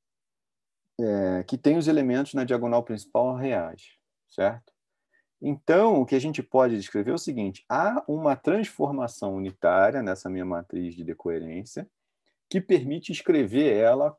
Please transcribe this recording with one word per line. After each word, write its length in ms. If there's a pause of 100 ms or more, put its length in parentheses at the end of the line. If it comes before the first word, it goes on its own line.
(1000)
é, 440
que 140
tem 200
os 100
elementos 460
na 100
diagonal 400
principal 520
reais, 640 (300)
certo? 460 (680)
Então, 600
o 40
que 100
a 40
gente 240
pode 320
descrever 360
é 20
o 40
seguinte, 520
há 380
uma 280
transformação 1000
unitária 640
nessa 280
minha 160
matriz 500
de 80
decoerência 880 (600)
que 100
permite 520
escrever 640
ela 440